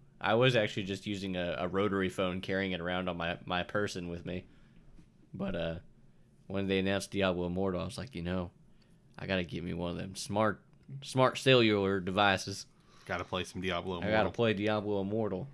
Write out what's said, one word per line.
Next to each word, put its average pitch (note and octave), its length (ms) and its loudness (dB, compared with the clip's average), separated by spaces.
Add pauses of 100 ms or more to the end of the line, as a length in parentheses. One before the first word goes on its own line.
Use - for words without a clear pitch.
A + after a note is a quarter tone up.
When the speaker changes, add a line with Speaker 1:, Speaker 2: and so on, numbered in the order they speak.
(220)
Speaker 1:
I G2+ 120 2
was A#2+ 240 6
actually G#2+ 260 0
just F#2+ 240 -6
using F#2+ 300 -4
a, F2 220 -2
a F2+ 100 0
rotary F#2+ 400 2
phone, F#2 320 -2
carrying F#2+ 320 -2
it E2+ 80 -4
around F2+ 260 -2
on F2+ 80 -2
my, E2+ 300 -2
my F2+ 180 -2
person F#2+ 460 -4
with E2+ 160 -8
me. F#2 180 -6 (880)
But, F#2+ 220 -6
uh, E2 200 -2 (720)
when G2 200 -2
they F#2+ 120 4
announced F#2+ 320 0
Diablo F#2 340 0
Immortal, F2+ 340 -2
I F2+ 60 -4
was - 120 -8
like, - 180 -10
"You E2+ 80 -6
know, F2+ 280 -2 (680)
I F#2 100 -10
gotta F#2 180 0
get E2 180 -6
me F2 100 -4
one F2 180 -4
of F2 60 -6
them F#2 200 -8
smart, G#2 440 0 (420)
smart C3 340 2
cellular G#2 640 6
devices." F#2+ 640 2 (400)
Speaker 2:
Gotta F2+ 180 -4
play F#2 220 -4
some - 160 -10
Diablo F2+ 340 -2
Speaker 1:
I - 40 -2
Speaker 2:
Immortal. G#2 200 2
Speaker 1:
gotta G#2 160 2
play A2+ 180 4
Diablo G#2 460 0
Immortal. G2+ 540 -2